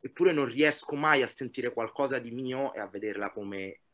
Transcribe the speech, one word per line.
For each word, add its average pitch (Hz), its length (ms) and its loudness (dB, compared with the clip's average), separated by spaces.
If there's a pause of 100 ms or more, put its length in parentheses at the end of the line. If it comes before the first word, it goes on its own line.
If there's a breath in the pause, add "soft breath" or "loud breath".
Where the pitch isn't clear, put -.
eppure 175 320 4
non 143 140 2
riesco 147 480 2
mai 147 260 4
a 117 60 2
sentire 123 440 -4
qualcosa 131 460 -2
di 117 140 -8
mio 127 420 -4
e - 60 -6
a 101 80 -6
vederla 101 440 -6
come 98 480 -8 (140)